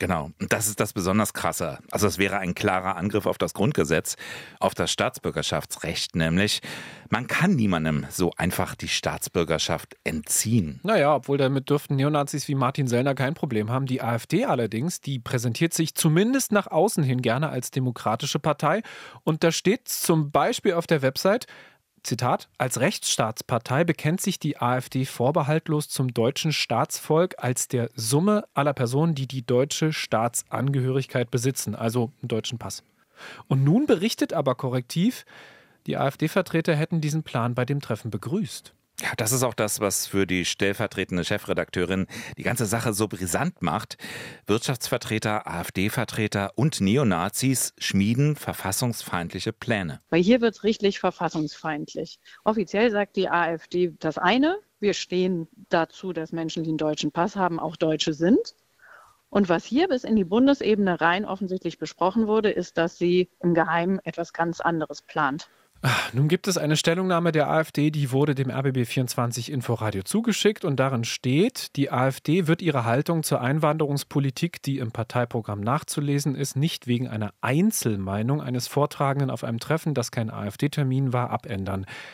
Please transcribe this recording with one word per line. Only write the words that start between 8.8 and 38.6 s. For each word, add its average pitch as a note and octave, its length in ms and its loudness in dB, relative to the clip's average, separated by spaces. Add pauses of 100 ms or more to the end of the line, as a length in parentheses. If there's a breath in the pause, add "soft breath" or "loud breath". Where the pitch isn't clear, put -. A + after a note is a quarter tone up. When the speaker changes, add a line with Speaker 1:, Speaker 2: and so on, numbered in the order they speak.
Speaker 1:
Staatsbürgerschaft - 1120 -2
entziehen. G2 800 0
Speaker 2:
Naja, D#3 320 4
obwohl C#3 220 -2
damit C3+ 320 0
dürften C#3+ 260 0
Neonazis C#3+ 540 0
wie C#3+ 60 0
Martin C3 320 0
Sellner B2+ 280 2
kein C#3 200 0
Problem A2 340 -2
haben. C3 160 0
Die B2+ 160 -2
A A#2+ 140 0
F - 120 -6
D G3 160 2
allerdings, B2+ 560 -2
die C#3 200 -6
präsentiert B2 540 -2
sich E3 220 -2
zumindest G#3+ 560 2
nach G3+ 160 2
außen F#3 380 2
hin B2+ 160 0
gerne B2 260 0
als B2+ 240 -6
demokratische B2+ 680 -2
Partei. D#3 420 0 (420 loud breath)
Und D#3+ 220 2
da E3 80 6
steht - 340 0
zum D#3 440 2
Beispiel F#3 420 2
auf E3+ 120 0
der D#3 160 2
Website, F#3+ 460 2 (560 loud breath)
Zitat: B2 540 -2
"Als B2+ 220 0
Rechtsstaatspartei B2+ 1040 0
bekennt E3 380 0
sich - 180 -2
die D3 180 -4
A B2 200 0
F B2+ 120 -6
D C3 160 -2
vorbehaltlos D3+ 840 0
zum B2+ 240 -2
deutschen A#2+ 400 0
Staatsvolk D3+ 840 0
als B2+ 300 -2
der A#2+ 280 -2
Summe D#3 480 2 (100)
aller C#3+ 200 2
Personen, C#3 420 0
die C3+ 120 -4
die B2+ 180 -8
deutsche D3 480 2
Staatsangehörigkeit B2+ 1400 -2
besitzen", A#2+ 440 -2
also A2+ 360 0 (100)
einen B2 60 -8
deutschen A#2 320 -4
Pass. - 240 -12 (640 loud breath)
Und C3+ 160 2
nun G3 220 4
berichtet A3+ 480 0
aber C3+ 220 2
Korrektiv, C3+ 680 -2 (640 loud breath)
die D3 100 -2
A-F-D-Vertreter D#3+ 760 0
hätten D#3+ 260 -2
diesen D3+ 220 -2
Plan A#2+ 320 -2
bei B2+ 100 0
dem C#3+ 140 -2
Treffen A2+ 320 -6
begrüßt. C3+ 640 -6 (280)